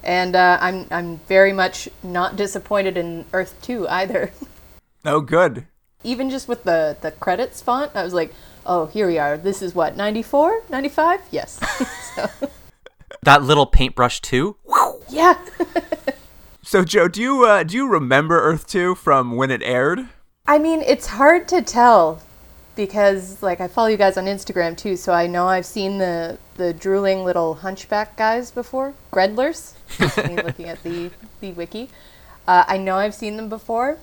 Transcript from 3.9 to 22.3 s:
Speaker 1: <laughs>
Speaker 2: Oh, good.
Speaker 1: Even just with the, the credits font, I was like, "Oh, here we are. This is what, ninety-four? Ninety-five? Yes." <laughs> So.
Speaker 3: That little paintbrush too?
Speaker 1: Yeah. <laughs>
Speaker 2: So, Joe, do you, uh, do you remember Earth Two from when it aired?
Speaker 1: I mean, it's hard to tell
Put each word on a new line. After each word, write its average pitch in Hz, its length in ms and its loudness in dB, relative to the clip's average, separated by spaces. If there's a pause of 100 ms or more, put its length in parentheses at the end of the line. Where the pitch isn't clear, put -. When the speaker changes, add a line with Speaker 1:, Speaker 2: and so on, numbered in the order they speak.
Speaker 1:
<laughs> - 360 -20
Speaker 2:
Oh, 151 160 0
good. 151 460 0 (380)
Speaker 1:
Even 254 240 -4
just 262 180 -8
with 233 180 -8
the, 160 360 0
the 156 120 -8
credits 208 500 -6
font, 269 320 -2
I 196 100 -4
was 180 80 -8
like, 165 220 -2 (320)
"Oh, 175 200 -2
here 214 200 -2
we 170 120 0
are. 147 200 -2
This 196 240 -4
is 175 120 -8
what, 160 220 -2
ninety-four? 277 720 0
Ninety-five? 311 520 -2 (100)
Yes." - 280 -8 (520)
<laughs> - 40 -20
So. - 140 -6 (960)
Speaker 3:
That 143 200 8
little 147 240 4
paintbrush - 540 4
too? 147 360 -2 (520)
Speaker 1:
Yeah. 330 340 4
<laughs> - 60 -18 (1120)
Speaker 2:
So, 196 220 2
Joe, 175 240 4
do 202 140 -4
you, 254 240 4
uh, 202 160 6
do 165 160 -4
you 277 100 -2
remember 156 540 2
Earth 156 240 0
Two 180 280 -2
from 131 420 0
when 131 140 0
it 123 120 -4
aired? 143 440 0 (400)
Speaker 1:
I 294 120 6
mean, 320 240 0
it's - 240 0
hard 285 420 4
to 359 140 2
tell 202 580 4 (560)